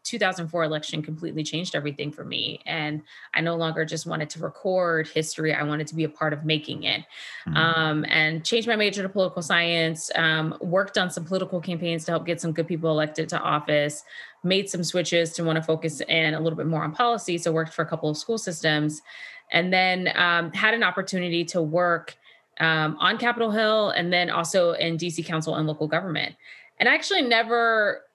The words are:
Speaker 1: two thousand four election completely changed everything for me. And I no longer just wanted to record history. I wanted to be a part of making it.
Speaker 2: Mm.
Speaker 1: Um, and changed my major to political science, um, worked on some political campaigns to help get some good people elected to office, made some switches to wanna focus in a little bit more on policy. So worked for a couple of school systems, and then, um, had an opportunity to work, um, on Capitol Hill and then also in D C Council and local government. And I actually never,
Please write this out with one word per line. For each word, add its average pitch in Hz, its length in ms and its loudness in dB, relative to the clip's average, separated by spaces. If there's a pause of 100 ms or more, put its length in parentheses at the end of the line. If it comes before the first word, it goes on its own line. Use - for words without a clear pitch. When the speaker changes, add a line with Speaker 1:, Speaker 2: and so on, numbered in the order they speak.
Speaker 1:
two 233 140 -6
thousand 180 300 0
four 165 160 0
election 156 360 -4
completely 156 420 -6
changed 165 320 -6
everything 147 380 -4
for 143 100 -14
me. 123 440 -6
And 151 340 -4 (320)
I - 80 2
no 165 160 0
longer 160 300 -2
just 160 180 -6
wanted 156 260 -4
to 160 100 -12
record 165 680 0
history. 160 460 -2
I - 80 -2
wanted 151 240 -2
to 156 80 -14
be 160 100 0
a 151 60 -2
part 151 240 -2
of 147 100 -10
making 156 380 0
it. - 240 -2 (420)
Speaker 2:
Mm. 160 80 0
Speaker 1:
Um, 160 540 4
and 160 340 2
changed 226 240 0
my 233 80 2
major 202 260 2
to 185 60 -2
political 185 320 0
science, 170 760 2
um, 160 460 2
worked 190 380 0
on 180 120 2
some 175 140 -6
political 185 340 -2
campaigns 165 460 -4
to - 60 -4
help 165 160 0
get 165 120 -2
some 165 140 -4
good 160 160 -2
people 165 220 0
elected 156 400 0
to 170 100 -2
office, 147 640 0 (400)
made 190 240 2
some 175 160 -4
switches 170 480 2
to 175 100 -4
wanna 160 200 2
focus 160 400 -2
in 160 320 2
a 156 60 -2
little 160 180 0
bit 147 80 -2
more 156 180 0
on 156 80 -2
policy. 220 460 0
So 165 120 -2
worked 160 220 0
for - 80 -6
a 156 60 2
couple 156 240 -2
of 151 80 -2
school - 180 -2
systems, 151 640 0 (500)
and 180 220 2
then, 185 440 2
um, 170 360 2
had 214 220 2
an 233 80 0
opportunity 180 640 0
to 170 160 0
work, 165 560 0 (400)
um, 156 420 2
on 196 180 2
Capitol 233 320 0
Hill 214 400 2
and 175 200 0
then 175 200 2
also 170 420 2
in 165 240 0
D 175 140 -2
C 165 120 -6
Council 160 340 -2
and 156 100 0
local 156 200 -2
government. 160 500 -2 (420)
And 233 100 4
I 277 60 6
actually 339 260 0
never, 226 840 2 (120)